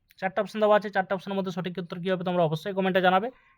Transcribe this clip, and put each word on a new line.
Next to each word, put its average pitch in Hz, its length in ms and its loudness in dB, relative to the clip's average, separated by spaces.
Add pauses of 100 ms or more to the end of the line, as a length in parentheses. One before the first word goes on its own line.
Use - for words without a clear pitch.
(180)
চারটা 190 240 -4
অপশন 202 180 -4
দেওয়া 214 180 6
আছে, 208 120 -2
চারটা 196 260 -2
অপশনের 196 220 -6
মধ্যে 190 140 -4
সঠিক 180 260 -6
উত্তর 180 220 -10
কী 175 100 -4
হবে 185 140 -2
তোমরা 180 200 2
অবশ্যই 160 300 -2
কমেন্টে 190 280 2
জানাবে, 185 280 4 (280)